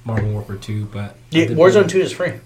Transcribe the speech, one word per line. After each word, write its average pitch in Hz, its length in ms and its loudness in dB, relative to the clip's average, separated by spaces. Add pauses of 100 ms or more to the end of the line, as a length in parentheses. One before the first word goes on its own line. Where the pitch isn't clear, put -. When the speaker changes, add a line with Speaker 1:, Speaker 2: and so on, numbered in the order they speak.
Speaker 1:
Modern 107 280 -2
Warfare 104 240 -6
two, 104 300 -6
but 101 140 -10 (100)
I - 40 -20 (160)
Speaker 2:
Yeah, 160 160 2
Speaker 1:
did 160 120 -2
Speaker 2:
Warzone 190 240 6
Speaker 1:
play 165 60 2
Speaker 2:
two 185 120 2
is 156 120 -2
free. 175 220 -4 (120)